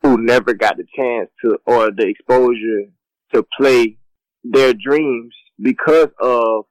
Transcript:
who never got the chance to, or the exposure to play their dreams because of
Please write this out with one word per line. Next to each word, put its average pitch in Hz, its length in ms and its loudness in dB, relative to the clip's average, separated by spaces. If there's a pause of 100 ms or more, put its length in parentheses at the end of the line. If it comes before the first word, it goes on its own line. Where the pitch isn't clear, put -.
who 135 160 2
never 117 380 0
got 107 220 -2
the - 80 -12 (100)
chance 120 340 -4 (140)
to, 110 240 -2
or 113 240 2
the 101 160 -4
exposure 113 800 -2 (500)
to 110 100 2 (140)
play 123 400 2 (460)
their 131 280 2
dreams 120 640 -2 (260)
because 156 460 2 (140)
of 117 500 0